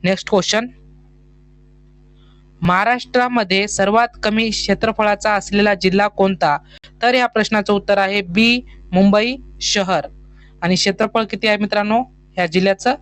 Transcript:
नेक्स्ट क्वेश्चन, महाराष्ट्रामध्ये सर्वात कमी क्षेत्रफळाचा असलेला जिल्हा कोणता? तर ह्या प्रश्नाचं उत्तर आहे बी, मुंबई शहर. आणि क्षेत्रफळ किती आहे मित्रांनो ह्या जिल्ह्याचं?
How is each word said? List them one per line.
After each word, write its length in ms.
नेक्स्ट 260
क्वेश्चन, 360
महाराष्ट्रामध्ये 1040
सर्वात 400
कमी 280
क्षेत्रफळाचा 800
असलेला 420
जिल्हा 340
कोणता? 500
तर 120
ह्या 120
प्रश्नाचं 460
उत्तर 260
आहे 240
बी, 380
मुंबई 440
शहर. 460
आणि 120
क्षेत्रफळ 500
किती 220
आहे 100
मित्रांनो 460
ह्या 100
जिल्ह्याचं? 560